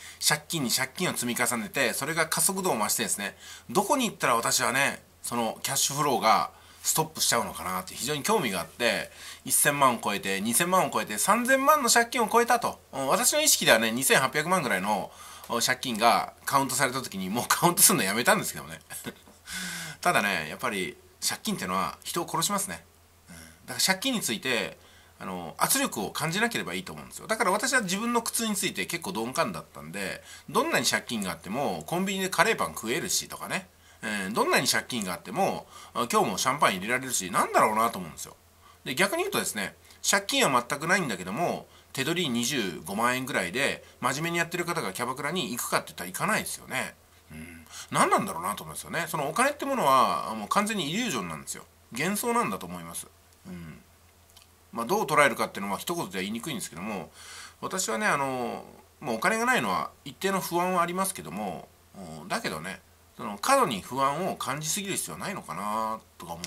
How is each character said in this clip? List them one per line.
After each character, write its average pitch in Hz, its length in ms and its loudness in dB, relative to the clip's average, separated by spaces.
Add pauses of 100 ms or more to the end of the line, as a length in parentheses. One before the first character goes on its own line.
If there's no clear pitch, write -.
(260)
借 151 220 2
金 160 160 -2
に 113 80 0
借 131 240 0
金 180 140 0
を - 20 -2
積 120 140 -4
み 120 100 0
重 120 220 0
ね 107 100 -6
て、 120 240 2
そ 120 140 -4
れ 160 80 -4
が 160 120 2
加 - 140 -2
速 190 240 0
度 175 80 2
を 127 60 2
増 104 100 0
し - 80 0
て 120 80 0
で 101 60 -2
す - 100 -2
ね、 98 160 -6 (340)
ど 175 140 4
こ 294 140 4
に 254 80 2
行 190 80 -2
っ - 40 -16
た 156 100 0
ら 123 100 6
私 123 240 2
は 117 100 2
ね、 131 300 2 (220)
そ - 120 -4
の 117 260 0
キ 131 100 -4
ャ - 20 -2
ッ - 20 -2
シ - 160 2
ュ 139 60 -4
フ 151 60 2
ロ 147 160 2
ー - 20 -
が 101 300 4 (340)
ス - 80 2
ト 160 80 2
ッ 156 40 0
プ - 140 -12
し - 80 2
ち - 60 4
ゃ 117 60 4
う 104 60 0
の 85 80 -8
か - 100 -10
な 92 180 -2
っ - 20 -10
て 98 120 -12
非 110 100 -6
常 147 100 -2
に 139 60 -6
興 214 180 4
味 120 120 0
が 92 100 -2
あ - 20 -4
っ - 40 -8
て、 107 420 0 (340)
一 135 120 0
千 143 240 4
万 127 160 8
を 113 60 -6
超 107 120 0
え 98 60 0
て、 95 200 0
二 113 140 0
千 175 160 2
万 185 160 6
を - 60 -4
超 113 100 0
え 95 60 -2
て、 107 100 -4
三 233 300 2
千 269 180 4
万 302 160 6
の 240 80 2
借 233 220 6
金 240 100 0
を 208 100 2
超 233 120 6
え - 20 4
た 240 140 4
と。 - 200 -4 (140)
う 135 60 -4
ん、 135 80 0
私 214 260 4
の 302 80 4
意 302 80 6
識 - 160 4
で 143 60 10
は 113 80 10
ね、 110 120 2
二 123 120 -2
千 165 160 6
八 131 120 4
百 156 160 0
万 185 140 4
ぐ 123 80 0
ら 98 80 4
い 90 40 0
の、 98 300 0 (380)
お、 117 120 0
借 127 180 2
金 117 180 -4
が 107 360 6 (120)
カ 135 140 4
ウ 135 60 4
ン - 20 -6
ト 131 80 -4
さ 143 100 4
れ 123 80 0
た 131 80 -4
時 113 160 -8
に 92 120 -4
も 113 120 0
う - 60 -2
カ - 200 4
ウ 175 40 8
ン 170 40 0
ト - 60 4
す - 100 10
る 180 60 6
の - 60 2
や - 100 2
め 240 100 2
た 214 120 6
ん 185 40 -2
で 127 60 -4
す - 80 -6
け 80 60 -10
ど 76 60 -12
ね。 80 140 -14 (640)
<laughs> 175 580 -10
た 175 140 2
だ 131 80 4
ね、 90 260 0
や 80 100 -10
っ - 20 -16
ぱ 127 100 -2
り 90 260 -2 (320)
借 - 140 -4
金 208 140 -2
っ - 20 -8
て 98 80 -6
の 92 80 -2
は 92 300 -2
人 - 180 -4
を - 80 -6
殺 160 140 0
し 202 80 0
ま 202 80 0
す - 80 -2
ね。 85 180 -10 (440)
う - 40 -20
ん。 - 20 -20 (300)
だ 127 80 -10
か 120 60 -8
ら - 40 4
借 185 160 2
金 269 140 0
に 202 80 0
つ - 100 -2
い 104 80 -2
て、 113 380 -2 (420)
あ 104 60 -10
の、 87 320 -8
圧 196 220 2
力 247 220 -2
を 92 100 -4
感 160 200 -4
じ 190 80 0
な 233 100 2
け 233 100 -2
れ 196 40 -4
ば 160 120 -6
い 95 60 -4
い - 20 -12
と 80 100 -12
思 76 80 -12
う - 40 -14
ん - 40 -18
で - 60 -16
す - 40 -14
よ。 - 60 -16
だ 220 120 0
か 240 80 2
ら 185 60 4
私 247 220 2
は 254 80 4
自 190 160 -2
分 233 160 -2
の 240 80 2
苦 - 100 -4
痛 226 160 -2
に 214 80 0
つ 190 120 -2
い 110 80 -4
て 95 100 -2
結 92 180 -6
構 98 80 -4
鈍 113 220 -4
感 139 180 0
だ 80 100 -8
っ - 40 -16
た - 160 -18
ん 76 100 -14
で、 92 320 -8 (280)
ど 220 120 2
ん 330 80 -2
な 196 80 2
に 120 60 -2
借 110 180 2
金 110 200 -4
が 92 80 -2
あ 82 40 -6
っ - 40 -18
て 92 100 -14
も、 101 380 -4
コ 165 100 -2
ン 190 80 0
ビ 196 100 -2
ニ 190 60 -4
で 190 80 -2
カ - 140 2
レ 220 80 4
ー 202 40 2
パ 95 120 -2
ン 80 80 -8
食 113 160 -6
え 156 100 -2
る 110 80 -6
し - 180 -2
と - 100 -14
か 87 100 -10
ね。 175 220 -6 (360)
え 104 220 -4
ー、 104 60 -6
ど 240 120 0
ん 359 60 0
な 240 80 4
に 131 80 0
借 110 200 0
金 117 160 -4
が 92 100 -4
あ 98 40 -6
っ - 20 -12
て - 120 -12
も、 135 340 -2 (280)
あ、 - 180 0
今 208 120 4
日 113 80 2
も 92 60 -2
シ - 100 0
ャ 131 80 2
ン 147 40 -6
パ 160 100 6
ン 101 60 0
入 104 120 -6
れ 120 60 0
ら 127 60 0
れ 131 80 -8
る 123 40 -4
し、 90 200 -2
な 131 140 2
ん 453 60 -8
だ 370 100 4
ろ 107 120 6
う - 20 2
な 113 140 4
と - 80 -6
思 87 100 -8
う - 20 -12
ん 71 40 -14
で - 60 -16
す - 60 -10
よ。 - 100 -18 (500)
で、 143 80 -4
逆 294 240 2
に 339 60 -2
言 - 60 -4
う - 20 -6
と 123 80 2
で 101 60 0
す - 100 -4
ね、 101 200 -6 (320)
借 202 180 4
金 254 240 4
は 123 200 4
全 143 100 -4
く 160 80 -4
な 185 100 4
い 196 40 2
ん 160 60 -2
だ 101 100 -4
け 90 80 -10
ど 95 80 -6
も、 120 320 -2 (260)
手 135 140 -2
取 175 180 0
り 147 60 0
二 120 160 2
十 101 400 -2
五 98 100 -6
万 120 220 2
円 131 80 -4
ぐ 127 80 -6
ら 107 100 2
い 87 80 -4
で、 113 320 0 (160)
真 127 220 0
面 - 40 -4
目 170 60 -2
に 170 60 0
や 170 80 2
っ 165 40 -16
て 175 80 -6
る 175 80 -2
方 165 160 -2
が 101 120 -4
キ - 80 -4
ャ 120 60 -2
バ 127 80 -4
ク 143 80 -8
ラ 143 80 -2
に 170 200 -2
行 120 60 -4
く - 120 -6
か 165 80 2
っ - 40 4
て - 60 -14
言 - 80 -16
っ - 20 -14
た 98 60 -10
ら 90 60 -8
行 92 60 -12
か 160 120 -2
な 208 100 0
い 120 40 0
で 90 40 -6
す - 120 -8
よ - 100 -18
ね。 117 260 -6 (380)
う 78 40 -16
ん。 80 300 -16 (240)
何 214 200 4
な 359 100 6
ん 226 60 -2
だ 175 80 -8
ろ 170 80 -6
う - 20 -8
な 196 100 -2
と 190 100 -8
思 156 80 -12
う - 20 -10
ん - 20 -10
で - 60 -12
す - 20 -14
よ - 80 -12
ね。 160 160 -2
そ 165 100 -6
の 139 100 -2
お 160 60 -6
金 269 180 2
っ - 40 -6
て - 100 -8
も 277 100 -2
の 202 100 2
は、 110 500 4
も 110 100 -6
う - 40 -14
完 202 180 2
全 220 100 -2
に 151 140 -2
イ - 20 -4
リ 233 120 -2
ュ - 20 -2
ー - 20 -2
ジ 135 80 -2
ョ 101 40 -2
ン 87 80 -6
な 78 60 -6
ん 73 60 -10
で 69 60 -14
す - 80 -8
よ。 - 80 -16 (280)
幻 175 280 -2
想 233 140 -2
な 233 100 2
ん 135 80 -2
だ 95 80 -6
と 90 80 -10
思 87 120 -10
い 85 40 -14
ま 82 100 -12
す。 - 140 -12 (400)
う - 20 -18
ん。 85 320 -14 (880)
ま 117 120 -6
あ、 - 20 -2
ど 196 160 2
う 190 40 0
捉 147 200 6
え 131 40 6
る 113 60 0
か - 100 0
っ - 60 -8
て - 80 -6
い 98 40 -2
う - 20 -2
の 101 60 -2
は 95 80 -2
一 - 160 -4
言 143 140 -4
で 92 80 -6
は 95 40 -2
言 98 80 -2
い - 20 -4
に 117 100 -4
く 160 100 -6
い - 20 -4
ん 107 40 -4
で 92 40 -6
す - 80 -8
け - 60 -16
ど 82 60 -10
も、 101 280 -6 (520)
私 180 280 -4
は 220 80 -2
ね、 214 80 -2
あ 170 120 4
の、 131 480 -2 (340)
も - 140 -4
う - 20 0
お 110 40 -6
金 220 200 2
が 240 60 2
な 254 120 4
い 165 40 2
の 107 80 -2
は 85 200 0 (140)
一 139 100 -14
定 190 180 -2
の 190 100 0
不 170 180 0
安 185 140 2
は 175 80 2
あ 170 40 4
り 175 80 -6
ま 190 120 0
す 185 80 -4
け - 80 -10
ど - 100 -12
も、 90 380 -6 (280)
う 80 280 -14
ん、 - 20 -14
だ 214 140 -4
け - 80 -6
ど 82 100 -6
ね、 87 220 -10 (360)
そ 123 60 -12
の 104 140 -8
過 269 200 4
度 254 80 4
に 107 160 -2
不 127 200 -6
安 147 280 0
を 101 60 -4
感 131 240 -4
じ 156 100 -6
す 208 120 -2
ぎ 196 60 -8
る 175 80 -2
必 - 160 -6
要 - 40 -10
は 87 60 -14
な 165 100 -6
い - 20 -8
の 127 80 -8
か 80 140 -10
な 110 440 -2 (180)
と - 80 -14
か 85 80 -10
思 82 140 -10